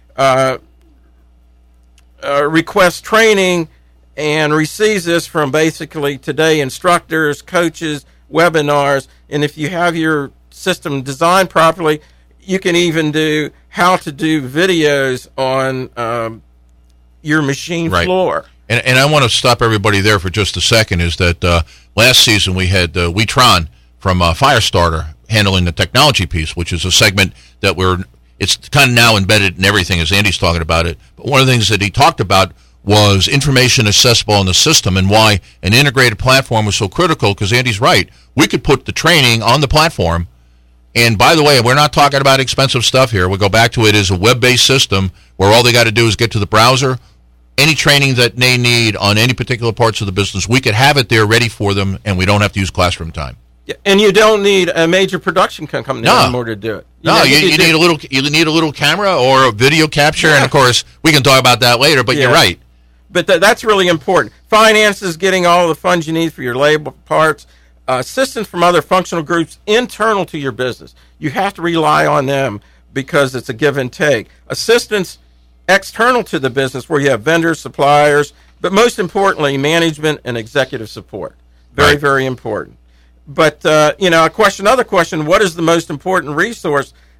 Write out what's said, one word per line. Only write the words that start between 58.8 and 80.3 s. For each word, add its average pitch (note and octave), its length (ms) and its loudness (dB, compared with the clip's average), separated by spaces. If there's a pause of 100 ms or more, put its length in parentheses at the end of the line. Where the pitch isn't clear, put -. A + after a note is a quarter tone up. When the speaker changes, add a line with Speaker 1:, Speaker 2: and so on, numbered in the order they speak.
Speaker 2:
or C3 300 4
a B2 80 4
video C#3+ 340 2
capture, D3+ 420 0
and D3 100 4
Speaker 1:
Yeah. C#3 60 2
Speaker 2:
of C3+ 60 -2
course, B2+ 340 2 (180)
we D#3+ 100 2
can C#3+ 100 2
talk C3+ 160 4
about B2 220 2
that A#2+ 180 2
later, C#3 240 2
but B2+ 140 -2
you're B2+ 140 0
Speaker 1:
Yeah. - 40 2
Speaker 2:
right. A2+ 240 2 (520)
Speaker 1:
But E3+ 160 -2
tha-, F3+ 140 2
that's G#3 220 2
really G3 260 2
important. E3 440 0 (160)
Finances, G#3+ 720 2
getting F#3 260 0
all F3 240 4
the D#3+ 60 0
funds F3 320 -2
you D#3+ 80 -6
need E3 180 -2
for - 100 -16
your B2+ 120 -4
labor D3 380 0 (120)
parts, D#3 420 0 (400)
uh, B2+ 140 -2
assistance B3+ 480 -4
from F3 140 -6
other F3 180 4
functional F3+ 440 -2
groups E3 420 -4
internal G#3+ 600 -2
to D#3+ 120 -12
your C#3 140 -6
business. B2 420 -8 (240)
You D3 120 -8
have F#3+ 240 -4
to E3+ 80 -16
rely D#3 440 0
on D3 200 0
them C3+ 340 -4 (340)
because C3+ 400 -2
it's B2 160 -10
a - 20 -6
give C#3 240 -2
and B2+ 160 -6
take. C#3+ 360 -2 (200)
Assistance - 720 -4 (500)
external A3 560 0
to - 140 -6
the C3+ 120 -2
business C3 380 -6
where D3+ 120 -2
you C#3 100 2
have A2 120 -2
vendors, E3 380 0
suppliers, D3 720 2 (280)
but F3+ 120 -4
most A3+ 260 2
importantly, F3+ 580 -2
management D#3 680 -2
and A#2+ 120 -8